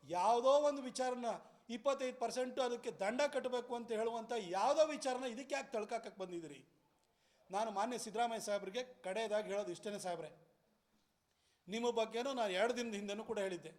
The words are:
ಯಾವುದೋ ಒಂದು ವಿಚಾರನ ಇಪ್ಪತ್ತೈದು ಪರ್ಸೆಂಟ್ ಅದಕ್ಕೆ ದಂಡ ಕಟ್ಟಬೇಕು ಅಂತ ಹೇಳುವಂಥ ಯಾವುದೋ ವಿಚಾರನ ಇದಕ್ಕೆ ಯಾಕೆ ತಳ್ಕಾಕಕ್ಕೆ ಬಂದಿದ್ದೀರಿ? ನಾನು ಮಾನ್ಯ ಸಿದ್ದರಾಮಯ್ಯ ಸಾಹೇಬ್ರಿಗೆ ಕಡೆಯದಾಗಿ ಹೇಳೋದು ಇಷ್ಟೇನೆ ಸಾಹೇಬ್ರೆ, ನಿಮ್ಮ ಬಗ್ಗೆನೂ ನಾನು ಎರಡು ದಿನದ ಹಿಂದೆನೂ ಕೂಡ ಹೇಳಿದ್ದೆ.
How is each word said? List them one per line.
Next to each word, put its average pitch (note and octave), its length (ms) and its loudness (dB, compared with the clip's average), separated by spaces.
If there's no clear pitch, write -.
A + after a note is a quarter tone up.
ಯಾವುದೋ A#3+ 360 6
ಒಂದು C#4 220 0
ವಿಚಾರನ B3 380 -2
ಇಪ್ಪತ್ತೈದು B3+ 540 0
ಪರ್ಸೆಂಟ್ B3+ 380 -2
ಅದಕ್ಕೆ A#3+ 300 0
ದಂಡ A3+ 180 2
ಕಟ್ಟಬೇಕು B3 420 -2
ಅಂತ A#3 220 -8
ಹೇಳುವಂಥ A3+ 340 -2
ಯಾವುದೋ C#4 260 6
ವಿಚಾರನ B3+ 400 -2
ಇದಕ್ಕೆ C4+ 220 -6
ಯಾಕೆ C4+ 200 -6
ತಳ್ಕಾಕಕ್ಕೆ A3 460 -4
ಬಂದಿದ್ದೀರಿ? E3 380 -8
ನಾನು G#3+ 260 0
ಮಾನ್ಯ A3+ 220 0
ಸಿದ್ದರಾಮಯ್ಯ A3+ 480 -2
ಸಾಹೇಬ್ರಿಗೆ G3+ 360 -2
ಕಡೆಯದಾಗಿ G#3 460 0
ಹೇಳೋದು G3 240 -2
ಇಷ್ಟೇನೆ G#3 280 -6
ಸಾಹೇಬ್ರೆ, E3 260 -4
ನಿಮ್ಮ A3+ 180 0
ಬಗ್ಗೆನೂ A3+ 320 0
ನಾನು G#3 200 2
ಎರಡು A#3 180 4
ದಿನದ A#3 220 -2
ಹಿಂದೆನೂ G#3 300 -6
ಕೂಡ G#3 160 -2
ಹೇಳಿದ್ದೆ. D#3+ 320 -6